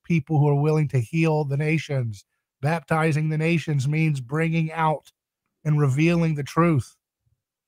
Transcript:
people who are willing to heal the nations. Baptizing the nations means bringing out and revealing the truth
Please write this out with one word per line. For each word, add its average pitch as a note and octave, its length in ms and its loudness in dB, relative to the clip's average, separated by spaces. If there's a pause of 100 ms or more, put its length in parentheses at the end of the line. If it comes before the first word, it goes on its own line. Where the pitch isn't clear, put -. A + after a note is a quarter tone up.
people E3 340 0
who D3 120 4
are C#3+ 120 2
willing D#3 280 0
to C3 100 0
heal D#3 460 0
the C#3 100 -4
nations. C#3 680 -4 (360)
Baptizing D#3 640 -2
the D#3 100 -2
nations D#3 520 0
means D#3 320 0
bringing D#3+ 500 -2
out D#3+ 400 -2 (540)
and D3+ 120 2
revealing D#3 580 2
the C#3+ 80 -6
truth D#3+ 520 0 (720)